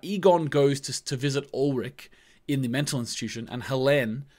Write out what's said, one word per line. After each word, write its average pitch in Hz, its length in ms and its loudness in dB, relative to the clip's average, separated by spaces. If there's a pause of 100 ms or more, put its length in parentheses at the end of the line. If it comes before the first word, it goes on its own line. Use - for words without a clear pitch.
Egon 180 440 4
goes 139 360 4
to, - 240 -8
to 139 120 -6
visit 139 340 -2
Ulrich 131 580 -2 (380)
in 139 140 0
the 127 80 0
mental 139 300 -2
institution, 113 520 -8
and 120 120 -8
Helene, 135 600 0 (140)